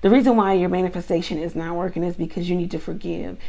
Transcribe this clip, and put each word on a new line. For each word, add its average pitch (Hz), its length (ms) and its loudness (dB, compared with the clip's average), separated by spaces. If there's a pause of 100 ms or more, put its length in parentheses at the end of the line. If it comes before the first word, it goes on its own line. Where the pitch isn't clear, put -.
the 190 80 4
reason 240 280 6
why 196 180 4
your 180 160 2
manifestation 180 680 -2
is 165 160 -6
not 165 220 -6
working 175 280 -4
is 175 120 -4
because 175 320 -6
you 180 80 2
need 175 140 -2
to 165 80 -4
forgive. 170 580 -8 (120)